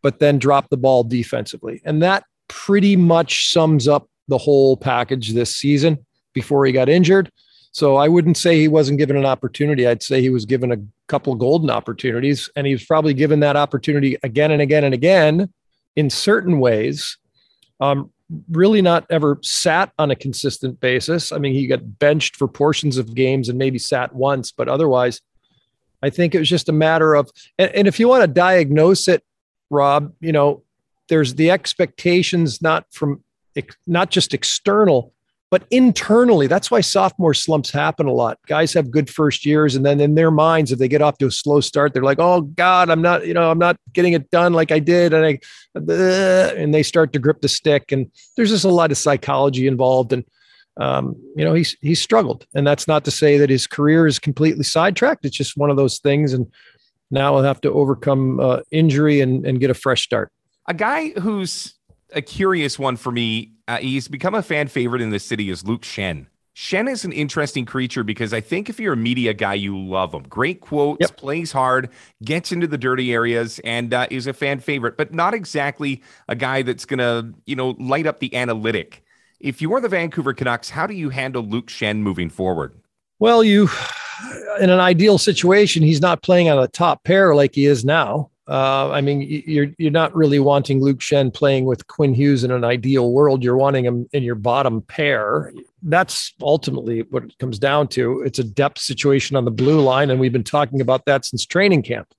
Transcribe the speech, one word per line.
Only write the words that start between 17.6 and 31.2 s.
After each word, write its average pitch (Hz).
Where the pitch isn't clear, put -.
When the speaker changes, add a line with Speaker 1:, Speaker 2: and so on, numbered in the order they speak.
Speaker 1:
Um, 139
really 196
not 170
ever 147
sat 180
on 147
a 131
consistent 131
basis. 131
I 151
mean, 143
he 139
got 127
benched 147
for 135
portions 147
of 113
games 131
and 123
maybe 131
sat 123
once, 131
but 120
otherwise, 127
I 139
think 170
it 185
was 160
just 175
a -
matter 156
of, 143
and, 185
and 202
if 202
you 233
wanna 247
diagnose 175
it, 180
Rob, 143
you 160
know, 143
there's 147